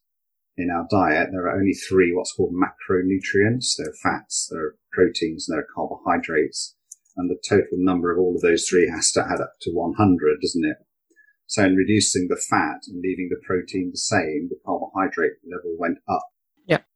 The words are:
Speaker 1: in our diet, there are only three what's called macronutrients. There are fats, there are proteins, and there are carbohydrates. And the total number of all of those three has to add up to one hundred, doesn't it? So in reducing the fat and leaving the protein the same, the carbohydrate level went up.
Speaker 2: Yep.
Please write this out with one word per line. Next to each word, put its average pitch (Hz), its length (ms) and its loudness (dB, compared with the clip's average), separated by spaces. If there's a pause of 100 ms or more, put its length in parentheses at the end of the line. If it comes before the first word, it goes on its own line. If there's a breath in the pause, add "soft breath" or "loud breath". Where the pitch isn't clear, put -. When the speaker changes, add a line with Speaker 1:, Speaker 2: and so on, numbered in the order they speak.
(580)
Speaker 1:
in 87 120 -4
our 85 220 -2
diet, 85 400 2
there 90 160 -2
are 92 100 0
only 98 160 2
three 87 400 2
what's 90 200 -4
called 90 200 0
macronutrients. 95 1200 0
There 80 140 -6
are - 20 -18 (100)
fats, - 480 -4
there 82 100 -6
are 76 140 -6 (160)
proteins, 82 560 0
and 80 80 -4
there 73 80 -4
are - 100 -14
carbohydrates. - 1000 -2 (400)
And 90 140 -4
the 87 180 -2
total 90 300 2
number 90 340 2
of 87 80 0
all 90 160 2
of 82 60 -2
those 85 260 2
three 87 220 4
has 80 240 -2
to 92 120 2
add 87 140 -2
up - 220 -6
to 87 100 -6
one 85 220 -2
hundred, 80 480 4
doesn't 82 240 -2
it? 76 120 -2 (680)
So 104 160 0
in 95 140 4
reducing 95 500 2
the 87 80 0
fat 85 520 0
and 87 140 -10
leaving 90 280 -4
the 87 180 -6
protein 90 440 -2
the 92 60 -12
same, 92 520 -2
the - 160 -10
carbohydrate 90 760 -2 (100)
level 87 300 -8
went - 200 -2 (100)
up. - 180 -2 (400)
Speaker 2:
Yep. 165 180 0 (100)